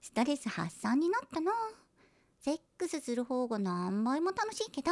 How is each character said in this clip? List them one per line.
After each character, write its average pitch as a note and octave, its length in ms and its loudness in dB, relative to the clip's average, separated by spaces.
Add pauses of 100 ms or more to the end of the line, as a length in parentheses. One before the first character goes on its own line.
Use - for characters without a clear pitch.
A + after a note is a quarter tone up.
ス - 100 -16
ト A#3 120 4
レ C#4+ 120 2
ス A#3 120 -6
発 E3 320 -4
散 A#3 180 4
に E4+ 100 4
な A#4+ 120 2
っ C5 120 -14
た E4 80 -2
な。 F4 120 2 (880)
セ C#4+ 140 0
ッ - 60 -6 (160)
ク F4 120 -2
ス D#4 120 -4
す A#3+ 140 -4
る A#3+ 100 0
方 B3+ 220 0
が A3 140 -2
何 F#3 420 0
倍 C4+ 180 2
も F#4 120 2
楽 G#4+ 200 -2
し A4 140 -2
い - 40 -12
け C#4 120 -4
ど、 E4 100 2